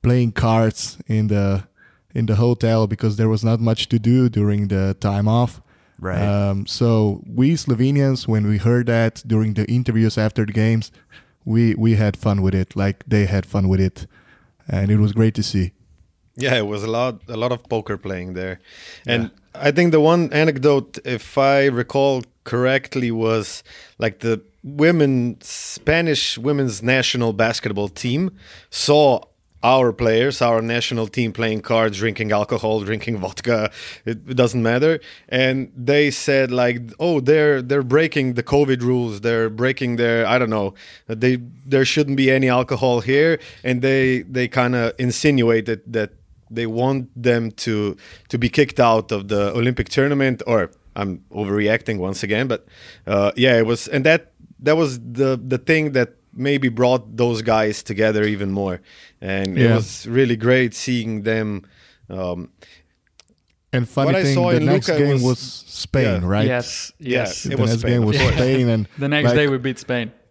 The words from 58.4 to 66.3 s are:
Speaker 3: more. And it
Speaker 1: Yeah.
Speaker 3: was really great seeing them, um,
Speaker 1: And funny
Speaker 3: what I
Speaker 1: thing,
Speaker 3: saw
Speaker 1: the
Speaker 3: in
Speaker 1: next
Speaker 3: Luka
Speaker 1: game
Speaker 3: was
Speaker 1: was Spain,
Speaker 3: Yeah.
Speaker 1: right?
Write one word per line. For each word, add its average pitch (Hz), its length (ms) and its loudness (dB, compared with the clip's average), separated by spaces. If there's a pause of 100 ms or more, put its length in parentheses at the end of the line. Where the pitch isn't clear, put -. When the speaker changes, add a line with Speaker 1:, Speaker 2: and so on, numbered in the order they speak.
Speaker 3:
more. 98 280 -4 (400)
And 95 380 -4
it 123 60 4
Speaker 1:
Yeah. 113 120 4
Speaker 3:
was 107 320 -6
really 120 300 0
great 123 360 2
seeing 113 500 -4
them, 107 420 -2 (440)
um, 90 400 -8 (1200)
Speaker 1:
And 123 160 -2
funny 139 180 0
Speaker 3:
what - 80 2
I 190 80 0
Speaker 1:
thing, 139 120 2
Speaker 3:
saw - 160 2
Speaker 1:
the 165 60 4
Speaker 3:
in 151 80 2
Speaker 1:
next - 220 2
Speaker 3:
Luka 156 160 2
Speaker 1:
game 143 100 2
Speaker 3:
was 127 100 2
Speaker 1:
was 127 160 2
Spain, - 800 -4
Speaker 3:
Yeah. 87 60 -4
Speaker 1:
right? 107 200 0